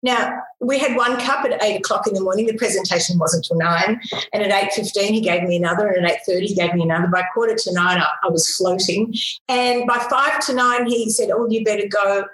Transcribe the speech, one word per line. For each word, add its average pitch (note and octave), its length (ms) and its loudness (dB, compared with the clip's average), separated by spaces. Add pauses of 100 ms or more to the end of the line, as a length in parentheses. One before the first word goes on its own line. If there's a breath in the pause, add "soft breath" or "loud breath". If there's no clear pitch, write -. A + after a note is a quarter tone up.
Now, A#3+ 340 0 (240)
we C4 180 0
had C4 180 0
one B3 240 0
cup C#4 260 -2
at - 160 0
eight G#3 160 0
o'clock - 280 -2
in G#3+ 60 0
the F#3+ 80 -2
morning. F#3+ 260 0
The A3 120 -2
presentation F3+ 600 0
wasn't E3 280 0
till E3 100 -2
nine. E3+ 440 0 (340 loud breath)
And G#3 80 0
at G3 80 0
eight G3 220 0
fifteen, G#3 420 0
he A3+ 60 2
gave F3 240 0
me F3 120 0
another. F3 300 0
And F3+ 180 2
at E3+ 80 2
eight - 140 -2
thirty, F#3+ 220 0
he G3+ 60 -2
gave F3 200 0
me E3+ 80 2
another. E3 240 2
By F3+ 260 2
quarter A3+ 220 2
to - 180 -2
nine, F3+ 260 2
I, D3+ 100 2 (160)
I F#3+ 40 2
was E3 280 0
floating. F#3+ 580 0 (340 loud breath)
And B3 380 0
by B3 120 2 (120)
five C#4+ 360 2
to C#4 60 -2
nine, B3 340 2
he A#3 220 0
said, G#3+ 240 0
"Oh, A#3 160 0
you A3 160 0
better G#3 240 0
go G3 460 0